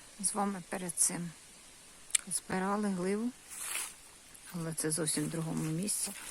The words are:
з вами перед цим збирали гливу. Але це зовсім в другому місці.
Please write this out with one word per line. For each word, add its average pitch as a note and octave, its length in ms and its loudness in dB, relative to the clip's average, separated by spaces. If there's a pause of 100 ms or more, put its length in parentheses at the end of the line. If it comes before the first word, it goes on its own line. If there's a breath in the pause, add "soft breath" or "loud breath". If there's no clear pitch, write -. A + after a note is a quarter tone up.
(200)
з - 140 2
вами G3 340 2
перед F#3 280 -2
цим F3 340 4 (960)
збирали G3 600 2
гливу. G3 420 2 (1200)
Але E3 200 -2
це D#3 160 2
зовсім D3+ 340 4
в D#3 60 0
другому D#3+ 340 2
місці. F3 480 2 (180 loud breath)